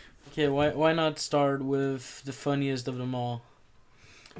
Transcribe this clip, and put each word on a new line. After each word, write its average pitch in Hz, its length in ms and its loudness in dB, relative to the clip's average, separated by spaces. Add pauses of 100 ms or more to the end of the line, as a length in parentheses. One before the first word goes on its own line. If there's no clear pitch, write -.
(320)
Okay, 147 180 2
why, 143 200 2
why 156 240 4
not 156 260 0
start 139 440 2
with 135 640 -2
the 135 80 -8
funniest 139 560 0
of 123 80 -4
them 127 180 -4
all? 120 280 -4 (960)